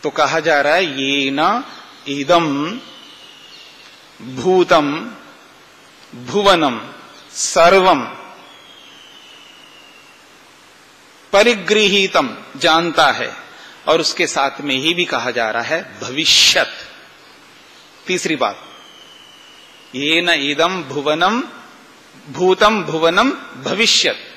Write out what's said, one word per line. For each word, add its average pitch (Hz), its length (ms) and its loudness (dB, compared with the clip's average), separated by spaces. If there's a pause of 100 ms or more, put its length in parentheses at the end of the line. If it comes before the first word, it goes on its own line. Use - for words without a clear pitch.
तो 151 60 -2
कहा 151 300 0
जा 151 220 2
रहा 147 140 2
है, 156 260 -2
"ये 139 320 -2
न 190 300 0 (440)
इदम 151 720 0 (1400)
भूतम 165 920 0 (1040)
भुवनम 143 680 0 (500)
सर्वम 180 680 4 (3250)
परिगृहीतम", 196 1040 2 (200)
जानता 160 540 2
है। 117 240 -6 (520)
और 160 140 2
उसके 156 260 -2
साथ 139 340 -2
में 139 140 -2
ये 151 180 -2
भी 175 120 -2
कहा 123 260 -4
जा 113 200 -2
रहा 117 120 -2
है 160 360 -6
भविष्यत। 143 720 0 (1400)
तीसरी 170 280 -4
बात, 113 280 -4 (1300)
"ये 151 260 0
न 175 80 -2
इदम 160 540 0
भुवनम 156 600 0 (840)
भूतम 185 540 2
भुवनम 165 480 2 (320)
भविष्यत" - 720 -2